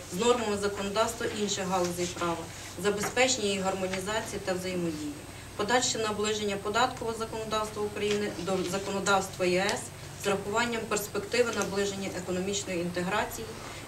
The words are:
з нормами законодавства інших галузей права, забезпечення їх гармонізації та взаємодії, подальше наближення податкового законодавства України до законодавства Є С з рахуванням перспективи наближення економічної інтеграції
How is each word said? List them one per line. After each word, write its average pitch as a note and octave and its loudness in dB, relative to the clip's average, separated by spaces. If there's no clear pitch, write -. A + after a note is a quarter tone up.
з F3+ -2
нормами A3+ 4
законодавства G3+ 0
інших G3+ 0
галузей F3 0
права, E3+ 0
забезпечення G#3 2
їх G3 0
гармонізації F#3+ -2
та F#3+ 0
взаємодії, E3+ -2
подальше A#3 4
наближення G#3 0
податкового A3+ 0
законодавства A3 -2
України G#3 0
до F3 0
законодавства F#3+ 2
Є F3+ 4
С - -4
з - 2
рахуванням A3 2
перспективи A3 2
наближення G3 0
економічної F#3 -2
інтеграції F3+ -2